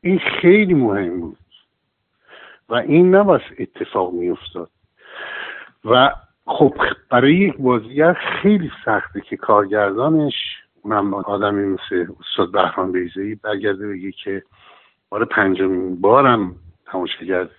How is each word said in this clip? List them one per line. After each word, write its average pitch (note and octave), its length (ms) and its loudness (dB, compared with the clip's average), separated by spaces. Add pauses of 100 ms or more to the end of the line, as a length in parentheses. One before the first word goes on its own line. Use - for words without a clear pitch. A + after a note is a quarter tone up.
این F3+ 180 0
خیلی F#3 560 4
مهم G2+ 460 0
بود E2+ 160 -12 (1300)
و G#2+ 60 -6
این F3 400 4
نباید G3 280 4 (160)
اتفاق F#2 540 -4
می‌افتاد. F2 580 -8 (1120)
و B2 260 4 (360)
خب C#3 280 2 (360)
برای C3 240 4
یک F#3 240 2
بازیگر B2+ 540 0
خیلی F3+ 580 0 (140)
سخته G2+ 360 -4
که - 160 -12
کارگردانش، G#2+ 1000 0 (480)
اونم G2+ 320 -2
آدمی G2+ 500 -2
مثل F#2 420 -4 (140)
استاد F2+ 320 -4
بهرام F#2 400 -2
بیضایی، F#2 420 -6
برگرده G#2 540 -6
بگه F#2+ 240 -10
که G2 300 -10 (680)
بار G#2+ 160 -2
پنجمین F#2 760 -2
بارم A2 540 4 (320)
تماشاگر F2+ 640 -6 (100)